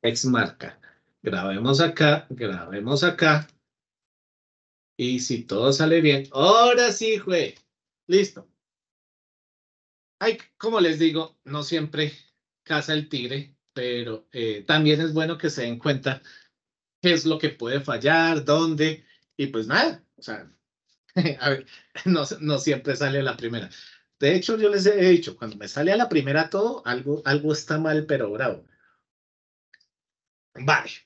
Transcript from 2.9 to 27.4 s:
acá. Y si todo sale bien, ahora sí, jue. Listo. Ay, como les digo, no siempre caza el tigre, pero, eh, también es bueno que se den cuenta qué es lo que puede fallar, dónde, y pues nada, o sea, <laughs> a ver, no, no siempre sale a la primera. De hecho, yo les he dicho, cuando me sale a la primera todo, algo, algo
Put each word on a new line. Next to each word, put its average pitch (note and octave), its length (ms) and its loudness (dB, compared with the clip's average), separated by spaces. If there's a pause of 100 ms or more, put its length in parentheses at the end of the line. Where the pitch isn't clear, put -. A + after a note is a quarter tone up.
acá. D#3 460 2 (1500)
Y B2 240 -2
si A#2 240 -6
todo A#2 280 2
sale D#3+ 280 4
bien, C#3 320 2
ahora A3+ 600 6
sí, A3 260 -2
jue. F3+ 380 -2 (500)
Listo. F#3+ 420 0 (1700)
Ay, A3 180 0 (200)
como A3 220 0
les D#3+ 180 2
digo, D#3+ 460 0
no D3 180 -8
siempre D3+ 500 -4 (500)
caza D#3 300 -2
el D3+ 160 -2
tigre, C3+ 480 -8 (160)
pero, A#2+ 600 -6
eh, A2 340 -4
también D3+ 340 4
es D#3+ 120 -2
bueno D#3+ 240 -2
que D#3+ 140 -4
se C#3 120 -8
den A#2+ 160 -6
cuenta - 440 -4 (800)
qué F3+ 100 4
es E3 120 0
lo D#3 140 0
que D3+ 100 -2
puede C3+ 320 -4
fallar, D3 640 0
dónde, D#3 600 0 (320)
y - 120 -4
pues A2 180 -6
nada, A3 380 0 (120)
o - 60 -20
sea, G#2 280 -14 (640)
<laughs> D#3+ 260 -2
a C#3 100 0
ver, C3+ 160 -4 (380)
no, F3 180 2 (180)
no D3+ 180 -2
siempre C#3 360 -2
sale C#3 240 -2
a C#3 40 0
la B2 140 -4
primera. A#2 320 -8 (520)
De D3 160 4
hecho, A3 200 -2
yo G#3+ 120 2
les G3+ 180 2
he G#3 100 6
dicho, F3+ 400 4
cuando A2 200 -12
me G2+ 100 -14
sale D3+ 260 0
a G#3 40 2
la A#3+ 120 0
primera D3+ 420 0
todo, A3 360 -4
algo, C3 380 -4
algo D3 280 0